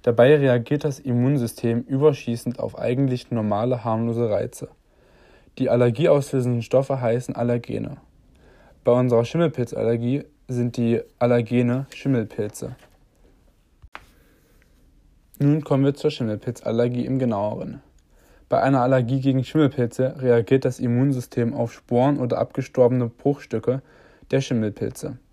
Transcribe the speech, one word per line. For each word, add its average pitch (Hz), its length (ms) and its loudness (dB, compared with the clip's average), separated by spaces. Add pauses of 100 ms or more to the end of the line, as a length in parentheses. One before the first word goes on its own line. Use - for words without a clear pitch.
Dabei 123 340 6
reagiert 135 480 0
das 143 160 -4
Immunsystem 120 800 0
überschießend 131 800 0
auf 113 180 -8
eigentlich 127 540 -2
normale, 113 500 -2
harmlose 117 480 -2
Reize. 110 380 -4 (920)
Die 123 100 0
allergieauslösenden 123 960 2
Stoffe 131 380 0
heißen 123 340 -2
Allergene. 120 640 -4 (880)
Bei 120 80 4
unserer 123 320 4
Schimmelpilzallergie 120 1000 -2 (240)
sind 120 300 -4
die 117 260 0 (160)
Allergene 120 760 0
Schimmelpilze. 120 840 -4 (2750)
Nun 143 240 2
kommen 139 200 2
wir 139 100 2
zur 151 180 -2
Schimmelpilzallergie 117 920 -2
im 131 140 -2
Genaueren. 104 640 -4 (680)
Bei - 140 2
einer 131 200 4
Allergie 131 380 2
gegen 131 220 2
Schimmelpilze 131 800 0
reagiert 123 420 4
das 131 140 -2
Immunsystem 120 760 0
auf 117 200 -4
Sporen 131 480 0
oder 123 180 -2
abgestorbene 123 680 0
Bruchstücke 135 760 -4 (480)
der 135 120 0
Schimmelpilze. 113 760 -4 (140)